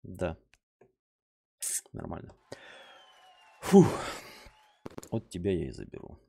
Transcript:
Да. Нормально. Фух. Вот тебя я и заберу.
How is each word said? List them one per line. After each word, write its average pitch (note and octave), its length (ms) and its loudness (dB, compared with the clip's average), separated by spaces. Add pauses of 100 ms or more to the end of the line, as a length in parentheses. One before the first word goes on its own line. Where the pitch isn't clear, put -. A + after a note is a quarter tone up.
Да. F2+ 340 -6 (1600)
Нормально. E2+ 420 -10 (1300)
Фух. F3+ 260 10 (1200)
Вот A2+ 180 -4
тебя F#2 220 0
я D#2 160 0
и B1 40 -8
заберу. - 580 -14